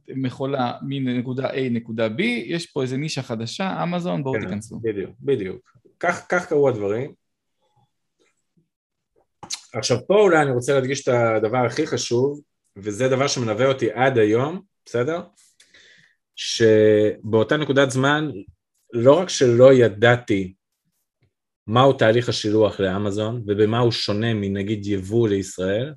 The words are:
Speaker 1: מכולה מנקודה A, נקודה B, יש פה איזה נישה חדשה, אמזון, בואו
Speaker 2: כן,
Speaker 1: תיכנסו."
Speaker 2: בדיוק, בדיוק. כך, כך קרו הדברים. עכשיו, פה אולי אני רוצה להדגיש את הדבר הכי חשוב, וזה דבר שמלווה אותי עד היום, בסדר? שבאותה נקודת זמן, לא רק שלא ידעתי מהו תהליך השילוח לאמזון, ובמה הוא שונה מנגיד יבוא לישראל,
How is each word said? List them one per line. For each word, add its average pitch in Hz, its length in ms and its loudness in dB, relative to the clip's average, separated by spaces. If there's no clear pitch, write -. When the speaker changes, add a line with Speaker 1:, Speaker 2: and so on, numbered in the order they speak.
Speaker 1:
מכולה 131 680 -4
מנקודה 131 680 -4
A, - 80 -6
נקודה 113 360 -4
B, 110 140 -4
יש 208 440 -4
פה - 160 -6
איזה 127 160 -4
נישה 147 240 -6
חדשה, 160 600 -6
אמזון, 175 400 -4
בואו 131 100 -4
Speaker 2:
כן, 107 80 -4
Speaker 1:
תיכנסו." 98 420 -10
Speaker 2:
בדיוק, 101 280 -6
בדיוק. 107 560 -6
כך, 180 300 -4
כך 175 160 -2
קרו 143 240 2
הדברים. 107 420 -4
עכשיו, 117 340 -2
פה 196 140 4
אולי 170 200 4
אני 139 100 0
רוצה 123 220 -2
להדגיש 127 280 0
את - 60 -4
הדבר 117 580 2
הכי 151 220 -2
חשוב, 135 540 -2
וזה 104 320 -4
דבר 131 180 0
שמלווה 117 380 -2
אותי 135 260 0
עד 127 260 0
היום, 123 440 2
בסדר? 147 360 -4
שבאותה 107 1200 2
נקודת 143 340 2
זמן, 143 380 0
לא 120 200 6
רק 180 160 2
שלא 127 440 6
ידעתי 110 800 2
מהו 131 260 4
תהליך 120 360 2
השילוח 107 500 0
לאמזון, 104 680 -4
ובמה 104 320 0
הוא 120 120 2
שונה 113 420 -2
מנגיד 101 520 -4
יבוא 104 420 0
לישראל, 98 680 -4